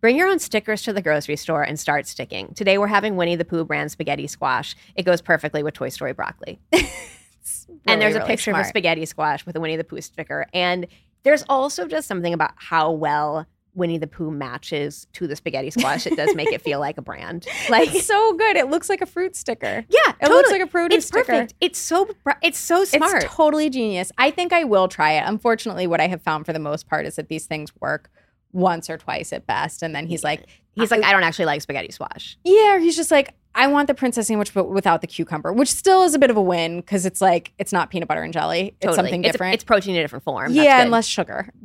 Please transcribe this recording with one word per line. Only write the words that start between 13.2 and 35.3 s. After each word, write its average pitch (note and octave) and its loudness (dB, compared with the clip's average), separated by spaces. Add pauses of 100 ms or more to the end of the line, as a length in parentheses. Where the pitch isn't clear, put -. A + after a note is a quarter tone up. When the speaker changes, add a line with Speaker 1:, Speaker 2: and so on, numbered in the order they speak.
Speaker 1:
Winnie E3+ -2
the D#3 -6
Pooh D#3 -8
matches C#3+ -8
to F3 -6
the C#3+ -8
spaghetti C3+ -6
squash, - -2
it D#4+ -2
does E4+ -4
make E3 -2
it - -6
feel C#3+ -4
like D3 -6
a C#3+ -10
brand. - -14 (100)
<laughs> - -6
Like - 4
Speaker 2:
It's F4+ -2
so G#4+ 2
good. G4+ 2
It C4+ 2
looks E4 -2
like F#4+ -4
a F4+ -4
fruit F#4 -6
sticker. - -6
Speaker 1:
Yeah, A4+ 6 (220)
Speaker 2:
It C#4+ 4
looks C5 8
Speaker 1:
totally. G4 2
Speaker 2:
like F4+ -2
a - -20
produce F4 2
Speaker 1:
It's - -4
Speaker 2:
sticker. A4+ 2
Speaker 1:
perfect. A#3 0
It's F4 -2
so F#4 0 (180)
br-, C#4 2 (100)
it's E4+ 0
so F4+ 2
smart. D#4 2
Speaker 2:
It's - -6
totally D4+ 2
genius. G#3+ -2
I C4+ 4
think F4 -2
I E4+ 4
will G3 4
try D#3 0
it. D3+ 2
Unfortunately, G#3 -2
what E3 2
I E3 2
have F3+ -6
found D#3 -2
for E3 -4
the D#3+ -6
most D3+ -6
part D3+ -2
is D3+ -10
that D3+ -10
these D#3+ -8
things D3+ -10
work D3 -6 (420)
once F3 0
or E3 -8
twice - -8
at - -10
best. - -4
And D#3+ -6
then D3+ -6
he's E3 -6
like, D3+ -4 (300)
Speaker 1:
He's A3 0
like, G#3+ 2
Speaker 2:
I - 4
Speaker 1:
"I - 6
don't G3 4
actually E3 0
like D3 0
spaghetti C#3 -8
squash." - -14
Speaker 2:
Yeah, G4+ 8
he's E4 2
just D#4+ -2
like, C#4 4 (180)
"I B3+ 4
want C#4+ 4
the C#4 2
princess A#3+ -2
sandwich, G#3 -2
but F#3+ 0
without F3 2
the E3 -8
cucumber," E3 -6